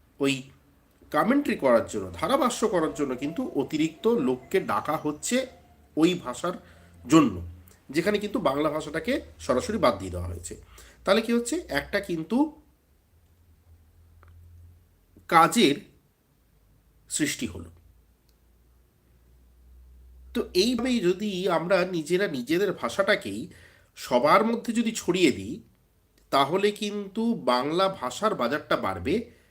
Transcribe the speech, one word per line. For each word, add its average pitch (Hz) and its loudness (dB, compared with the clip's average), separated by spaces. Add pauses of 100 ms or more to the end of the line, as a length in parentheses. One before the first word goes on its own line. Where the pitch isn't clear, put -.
(200)
ওই 135 0 (680)
কমেন্ট্রি 226 2
করার 117 4
জন্য, 95 -6
ধারাভাষ্য 240 0
করার 160 0
জন্য 131 -4
কিন্তু 160 -6
অতিরিক্ত 156 -2
লোককে 170 0
ডাকা 120 -2
হচ্ছে 151 -4 (500)
ওই 170 4
ভাষার 175 -6 (560)
জন্য, 95 4 (420)
যেখানে 175 0
কিন্তু 208 -6
বাংলা 147 0
ভাষাটাকে 156 -4 (180)
সরাসরি 131 -2
বাদ 143 2
দিয়ে 92 -8
দেওয়া 87 -6
হয়েছে। - -12 (420)
তাহলে 214 4
কি 233 -2
হচ্ছে? 240 -2
একটা 139 -2
কিন্তু 196 -2 (2750)
কাজের 165 6 (1300)
সৃষ্টি 143 -4
হলো। 87 -14 (2750)
তো - -4
এইভাবেই 240 2
যদি 185 0
আমরা 175 2
নিজেরা 180 -2
নিজেদের 160 -2
ভাষাটাকেই 127 -2 (460)
সবার 151 4
মধ্যে 233 -2
যদি 226 0
ছড়িয়ে 175 2
দিই, 98 -8 (680)
তাহলে 170 2
কিন্তু 208 -4
বাংলা 143 0
ভাষার 180 -2
বাজারটা 131 -2
বাড়বে। 110 -4 (200)